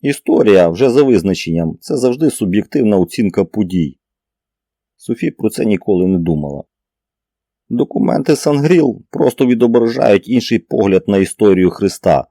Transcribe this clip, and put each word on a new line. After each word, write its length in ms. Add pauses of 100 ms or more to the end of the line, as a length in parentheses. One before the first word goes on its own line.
«Історія, 680
вже 200
за 140
визначенням, 760
це 160
завжди 320
суб'єктивна 680
оцінка 480
подій». 540 (960)
Софі 360
про 180
це 160
ніколи 420
не 100
думала. 460 (1040)
Документи 680
Сангріл 760
просто 360
відображають 840
інший 300
погляд 480
на 100
історію 520
Христа. 600